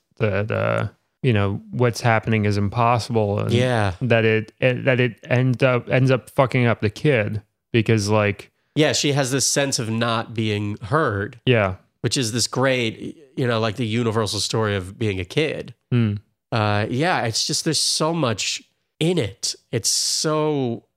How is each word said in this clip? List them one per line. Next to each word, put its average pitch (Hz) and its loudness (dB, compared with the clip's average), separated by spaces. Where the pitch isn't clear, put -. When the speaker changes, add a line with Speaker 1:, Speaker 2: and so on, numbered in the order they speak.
Speaker 1:
that, 104 0
uh, 110 0
you 127 4
know, 101 0
what's 123 0
happening 110 2
is 104 0
impossible. 110 0
And 107 -2
Speaker 2:
Yeah. 117 2
Speaker 1:
that 113 4
it, 110 0
it, 123 0
that 127 2
it 123 0
end 127 0
up, 127 2
ends 131 4
up 127 0
fucking 127 2
up 113 2
the 107 2
kid 110 0
because, 110 2
like, 104 0
Speaker 2:
Yeah, 143 4
she 143 0
has 135 0
this 131 0
sense 139 0
of 113 -4
not 113 -2
being 104 -2
heard. 107 -2
Speaker 1:
Yeah. 107 2
Speaker 2:
Which 120 -2
is 117 -2
this 117 -2
great, 127 -2
you 135 0
know, 117 0
like, 110 -2
the 165 -2
universal 110 -2
story 107 -2
of 95 -6
being 104 -2
a 90 -6
kid. 139 -4
Speaker 1:
Mm. 110 0
Speaker 2:
Uh, 107 0
yeah, 139 -2
it's 110 -4
just, - -4
there's 156 -2
so 160 0
much 131 -2
in 170 0
it. - -4
It's - -2
so 151 -2